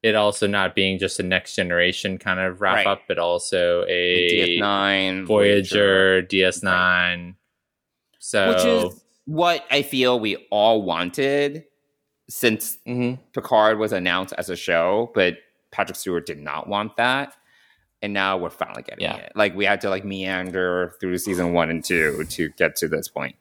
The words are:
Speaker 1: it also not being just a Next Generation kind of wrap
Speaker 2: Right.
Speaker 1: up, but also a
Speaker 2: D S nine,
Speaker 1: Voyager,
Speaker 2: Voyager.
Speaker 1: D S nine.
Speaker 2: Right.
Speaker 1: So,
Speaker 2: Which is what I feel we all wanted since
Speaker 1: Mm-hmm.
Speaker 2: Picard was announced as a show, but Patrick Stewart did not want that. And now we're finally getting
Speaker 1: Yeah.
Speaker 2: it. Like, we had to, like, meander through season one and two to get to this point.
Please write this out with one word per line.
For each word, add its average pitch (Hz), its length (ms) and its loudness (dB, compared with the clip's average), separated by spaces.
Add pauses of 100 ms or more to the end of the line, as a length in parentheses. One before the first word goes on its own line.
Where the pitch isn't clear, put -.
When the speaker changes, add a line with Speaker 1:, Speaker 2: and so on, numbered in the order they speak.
Speaker 1:
it 110 120 2
also 104 320 2
not 98 280 0
being 95 240 0
just 95 220 -4
a - 20 -2
Next 90 320 -2
Generation 90 640 0
kind 92 220 -2
of 92 200 -4
wrap 98 160 2
Speaker 2:
Right. 101 100 2
Speaker 1:
up, 98 220 -2
but 87 100 -2
also 87 680 0
a 90 400 2
Speaker 2:
D 87 280 2
S 85 40 0
nine, 98 640 0
Speaker 1:
Voyager, 101 880 4
Speaker 2:
Voyager. 92 80 2
Speaker 1:
D 92 220 2
S 90 180 0
nine. 90 640 0
Speaker 2:
Right. 92 80 -16 (840)
Speaker 1:
So, 98 300 0
Speaker 2:
Which 92 160 4
is 90 400 0 (220)
what 165 440 0
I 143 120 2
feel 127 380 2
we 107 160 -2 (140)
all 107 320 4
wanted 139 840 -2 (680)
since - 560 -2
Speaker 1:
Mm-hmm. 123 340 -4 (120)
Speaker 2:
Picard 110 460 2
was 107 140 0
announced 90 460 -2
as 90 100 -6
a 90 80 -6
show, 92 580 0
but 90 240 2 (340)
Patrick - 240 -4
Stewart 87 280 -4
did 73 140 -10
not 76 300 -10
want 101 280 -4
that. 131 400 -2 (680)
And 104 120 -6
now 95 240 0
we're 87 120 -6
finally - 320 -10
getting - 200 -12
Speaker 1:
Yeah. - 140 -6
Speaker 2:
it. - 180 -18
Like, 101 200 2
we 98 120 -2
had 101 160 2
to, 101 80 -2
like, 95 140 -2
meander 92 960 -4
through 90 180 -2
season 87 340 -2
one 82 180 2
and 80 140 -4
two 78 400 0
to 82 260 -6
get - 260 -2
to 80 120 -4
this 76 200 -4
point. 71 320 -10